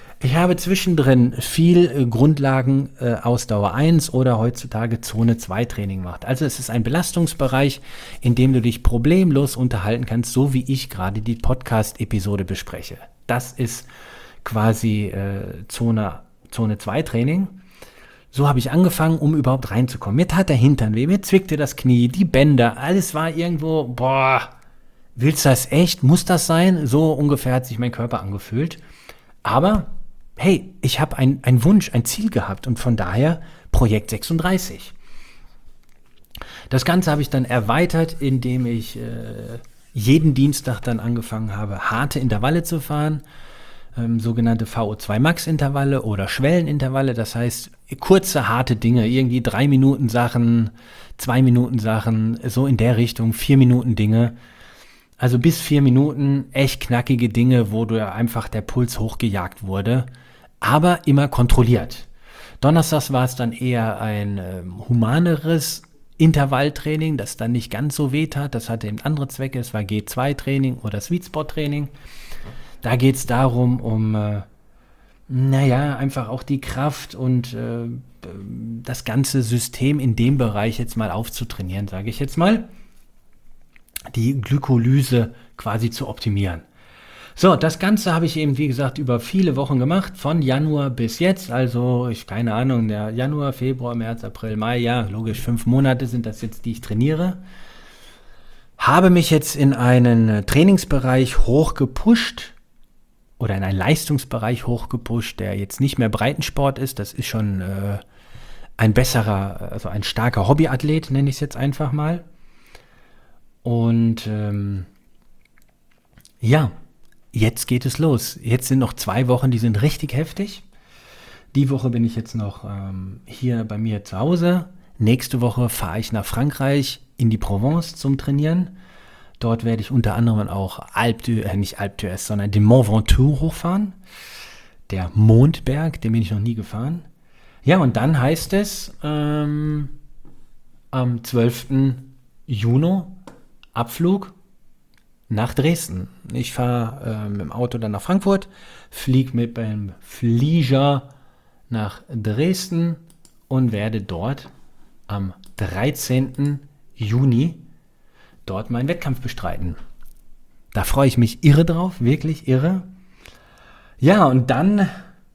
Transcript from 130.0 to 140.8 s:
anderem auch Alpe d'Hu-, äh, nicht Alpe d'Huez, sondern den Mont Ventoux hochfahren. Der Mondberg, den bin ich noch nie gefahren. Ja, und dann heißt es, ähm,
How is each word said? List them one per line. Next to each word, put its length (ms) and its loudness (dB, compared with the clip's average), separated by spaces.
anderem 340 2
auch 320 -6
Alpe 300 -2
d'Hu-, 180 -2
äh, 140 -4
nicht 220 -4
Alpe 280 -8
d'Huez, 200 -8
sondern 240 -2
den 140 4
Mont 260 6
Ventoux 500 4
hochfahren. 520 -2
Der 240 -4
Mondberg, 840 4
den 120 -2
bin 100 2
ich 80 -4
noch 100 -2
nie 140 -2
gefahren. 480 -8
Ja, 160 4
und 180 2
dann 220 2
heißt 360 0
es, 480 -4
ähm, 880 -2